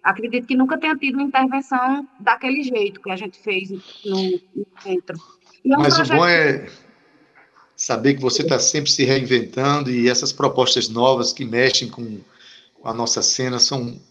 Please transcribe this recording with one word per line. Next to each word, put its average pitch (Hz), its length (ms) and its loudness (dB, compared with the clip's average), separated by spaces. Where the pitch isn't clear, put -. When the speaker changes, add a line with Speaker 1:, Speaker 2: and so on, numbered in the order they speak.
Speaker 1:
acredito 226 440 -2
que 262 100 0
nunca 262 220 2
tenha 320 180 -2
tido 269 180 -4
uma 277 80 -2
intervenção 269 840 0
daquele 254 440 -2
jeito 214 380 -4
que 196 100 -12
a 185 60 -6
gente 190 220 -12
fez 190 320 -6
no, 190 520 -6
no 202 120 -8
centro. 185 360 -6
E 262 80 4
é 285 40 6
um 302 40 2
Speaker 2:
Mas 143 140 4
o - 20 2
Speaker 1:
projeto - 200 2
Speaker 2:
bom 170 100 6
é 160 400 2
saber 123 380 0
que 135 60 -6
você 127 240 0
tá 143 140 2
sempre - 320 0
se 147 140 2
reinventando 131 840 0
e 120 180 2
essas - 240 0
propostas 123 560 2
novas 120 440 2
que - 120 -8
mexem 120 440 0
com, 110 320 -12
com 120 80 -10
a 113 60 -6
nossa 117 280 -2
cena 127 360 -2
são 123 400 -2